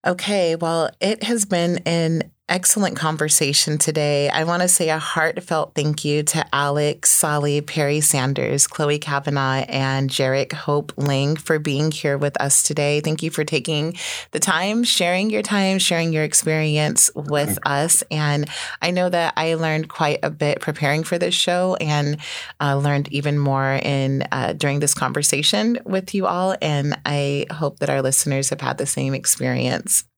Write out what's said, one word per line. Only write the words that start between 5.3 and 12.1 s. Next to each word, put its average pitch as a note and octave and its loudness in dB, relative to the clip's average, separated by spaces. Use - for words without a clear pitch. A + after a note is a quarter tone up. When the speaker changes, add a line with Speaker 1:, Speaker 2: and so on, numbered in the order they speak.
Speaker 1:
thank D3+ 0
you D3 2
to D#3+ 0
Alex, C#3+ 2
Sally, D3 2
Perry D3 0
Sanders, C3+ 2
Chloe D3 0
Kavanaugh, C#3 0
and C3+ 0
Jarek C3+ 0
Hope D3 -2
Lang C#3 2
for D3+ 0
being D3+ 0
here D3 -2